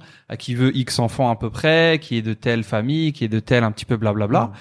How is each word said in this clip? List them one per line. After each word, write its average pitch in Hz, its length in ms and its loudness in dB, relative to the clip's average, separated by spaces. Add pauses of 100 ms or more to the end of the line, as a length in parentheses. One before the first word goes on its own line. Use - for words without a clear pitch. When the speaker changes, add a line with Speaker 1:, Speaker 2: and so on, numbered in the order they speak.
(320)
Speaker 1:
euh, 110 40 -10
qui 123 200 -8
veut 127 200 2
X 127 220 -4
enfants 123 320 0
à 117 60 0
peu 110 160 -6
près, 160 500 2
qui 127 160 -6
est 113 60 -2
de 110 100 -2
telle 117 300 0
famille, 143 500 0
qui - 120 -6
est 107 40 -2
de 110 100 0
telle 120 240 2
un 110 80 0
petit - 140 -10
peu 127 120 -2
blablabla. 107 480 2
Speaker 2:
Mm. 98 160 -6